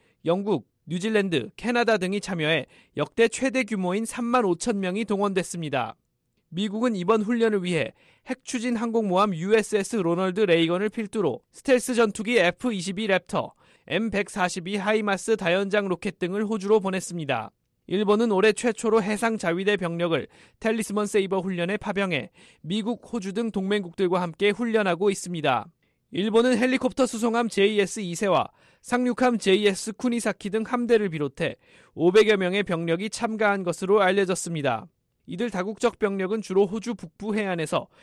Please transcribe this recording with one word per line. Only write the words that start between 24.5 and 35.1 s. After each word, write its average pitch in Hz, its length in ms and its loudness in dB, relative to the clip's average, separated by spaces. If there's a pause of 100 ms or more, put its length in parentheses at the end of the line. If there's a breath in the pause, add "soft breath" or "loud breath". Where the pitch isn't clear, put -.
훈련하고 202 600 0
있습니다. 147 560 -2 (440)
일본은 226 480 2
헬리콥터 254 480 0
수송함 233 420 0
제이에스 202 520 2
이 175 140 -6
세와 165 320 2 (360 soft breath)
상륙함 247 560 2
제이에스 202 560 2
쿠니사키 233 560 -4
등 220 160 -2
함대를 233 420 2
비롯해 151 480 -4 (380 soft breath)
오백여 202 420 6
명의 190 260 0
병력이 170 460 -2
참가한 208 540 -2
것으로 185 400 2
알려졌습니다. 175 840 0 (380)